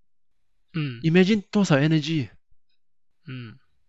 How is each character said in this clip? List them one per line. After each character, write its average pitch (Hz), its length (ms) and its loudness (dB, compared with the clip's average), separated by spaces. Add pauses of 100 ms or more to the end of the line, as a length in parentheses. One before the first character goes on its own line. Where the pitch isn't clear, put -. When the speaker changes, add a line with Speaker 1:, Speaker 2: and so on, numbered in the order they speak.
(720)
Speaker 1:
嗯。 139 280 -8
Speaker 2:
Imagine 185 480 2
多 208 140 0
少 156 140 2
energy。 151 500 0 (1000)
Speaker 1:
嗯。 127 320 -16 (320)